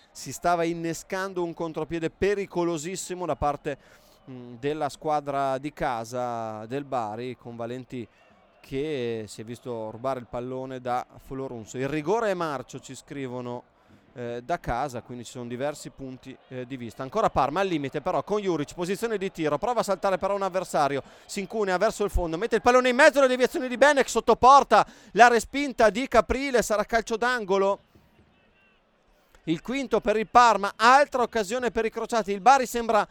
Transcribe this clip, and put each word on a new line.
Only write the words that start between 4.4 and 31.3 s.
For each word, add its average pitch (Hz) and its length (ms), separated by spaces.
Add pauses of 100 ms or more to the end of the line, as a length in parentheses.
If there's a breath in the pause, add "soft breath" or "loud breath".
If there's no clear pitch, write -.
della 143 340
squadra 139 680
di 143 140
casa 117 960
del 135 180
Bari, 123 540
con 120 180
Valenti 120 500 (540 soft breath)
che 131 640
si - 140
è 113 60
visto 113 440
rubare 127 300
il 117 80
pallone 127 540
da 123 340
Folorunso. 123 600
Il 131 100
rigore 175 440
è - 20
marcio, 147 480
ci - 120
scrivono 123 680 (500 soft breath)
eh, 120 300
da 170 160
casa, 123 420
quindi 123 220
ci - 80
sono 123 160
diversi 135 420
punti, 131 460 (120)
eh, 127 180
di 131 120
vista. 120 260
Ancora 202 260
Parma 147 300
al 196 80
limite 147 340
però 185 220
con 208 180
Juric, 165 320
posizione 202 440
di 185 140
tiro, 147 260
prova 233 240
a - 20
saltare 190 340
però 196 180
un 196 60
avversario, 170 640 (220 loud breath)
si - 140
incunea 196 380
verso 208 260
il 202 60
fondo, 170 280
mette 226 180
il 214 60
pallone 254 280
in 247 60
mezzo, 285 240
la 269 80
deviazione 254 400
di 247 100
Benek 277 320
sotto 226 260
porta, 233 500 (260 loud breath)
la 226 160
respinta 240 640
di 233 180
Caprile, 247 540
sarà 208 220
calcio 226 340
d'angolo. 196 640 (1600)
Il 160 180
quinto 247 380
per 214 180
il 214 100
Parma, 214 480
altra 254 480
occasione 226 480